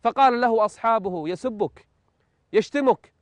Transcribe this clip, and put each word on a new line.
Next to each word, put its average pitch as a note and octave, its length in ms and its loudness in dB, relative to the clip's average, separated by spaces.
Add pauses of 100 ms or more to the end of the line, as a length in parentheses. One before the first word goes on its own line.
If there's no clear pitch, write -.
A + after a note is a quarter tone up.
فقال A#3+ 380 2
له A3+ 240 2
أصحابه: G3 640 -2
"يسبك، G3+ 600 -6 (640)
يشتمك." A#3+ 680 0